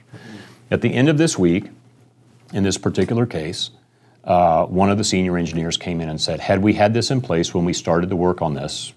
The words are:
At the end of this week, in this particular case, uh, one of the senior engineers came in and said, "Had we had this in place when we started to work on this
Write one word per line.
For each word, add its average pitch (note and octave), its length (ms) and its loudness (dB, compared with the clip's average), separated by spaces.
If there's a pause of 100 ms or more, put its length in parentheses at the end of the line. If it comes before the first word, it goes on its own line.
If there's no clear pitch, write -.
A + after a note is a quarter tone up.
(720)
At G2 100 0
the A#2 100 2
end B2+ 160 4
of D#3 120 4
this E3 180 2
week, F2+ 320 2 (840)
in G2 120 0
this F#2+ 160 0
particular A2+ 480 0
case, D#2+ 420 -8 (560)
uh, F2 400 4
one F#2+ 240 2
of G2+ 80 2
the G#2+ 60 -2
senior F#2 340 0
engineers E2 400 -4
came E2+ 240 -6
in E2 80 -6
and D#2 100 -8
said, E2 200 -4
"Had - 220 2
we G#3 120 4
had G#3 200 2
this A#2 180 -2
in C3 100 0
place F2 320 -2
when F2 100 0
we F2 100 0
started F2 360 -2
to F#2+ 60 -2
work F2+ 260 0
on D#2 140 -2
this - 420 -10